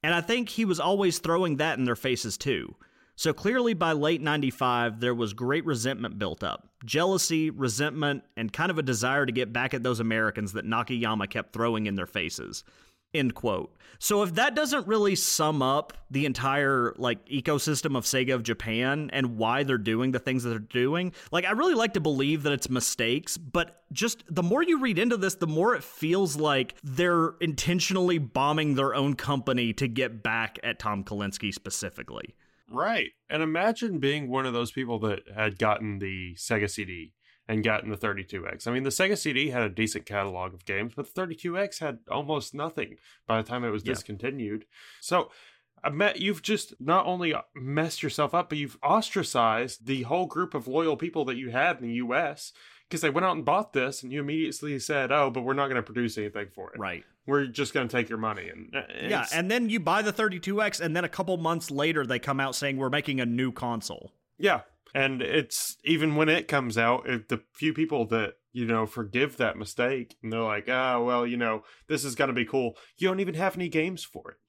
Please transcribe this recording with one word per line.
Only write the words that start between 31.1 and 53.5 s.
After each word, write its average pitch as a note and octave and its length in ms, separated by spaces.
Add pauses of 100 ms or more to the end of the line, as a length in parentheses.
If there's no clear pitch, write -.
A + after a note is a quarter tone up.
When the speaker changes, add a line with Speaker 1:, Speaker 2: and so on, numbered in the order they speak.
Speaker 1:
specifically. - 800 (340)
Speaker 2:
Right. E3+ 440 (180)
And D#3 140
imagine F#3 560
being C#3 280
one C3 160
of B2+ 100
those A#2+ 180
people A#2+ 280
that G#2+ 200 (120)
had G#2 260
gotten G#2+ 420
the F#2 340
Sega G#2 340
C G2+ 160
D F2 280 (340)
and A2 160
gotten A2 280
the G2+ 60
thirty-two G2 520
X. - 180
I A#2 60
mean, C3 120
the C3+ 60
Sega F#3+ 280
C D3 160
D C#3 160
had B2 120
a G#2+ 60
decent G#2+ 380
catalog F#2+ 480
of F#2 100
games, G2+ 320
but C#3+ 80
the - 80
thirty-two F3+ 460
X G3 220
had C#3 180 (120)
almost C#3+ 440
nothing C#3+ 420 (300)
by A2+ 100
the A2+ 100
time B2 180
it A#2 60
was G#2 140
Speaker 1:
Yeah. B2+ 80
Speaker 2:
discontinued. A2 720 (380)
So, - 280 (540)
I D3 60
bet F3+ 320
you've F#3+ 180
just - 400
not D#3+ 240
only F3 300 (200)
messed C#3+ 480
yourself D3 300
up, F3 160
but D3+ 80
you've C#3+ 260
ostracized B2+ 1000
the C3 200
whole E3 200
group F3 300
of B2+ 120
loyal D3+ 300
people D#3+ 300
that B2+ 100
you B2 140
had C#3 320
in A#2+ 60
the A#2 80
U B2 180
S, D3+ 400 (360)
'cause D#3+ 120
they D#3 80
went F3 160
out F3 100
and D3 80
bought F3 300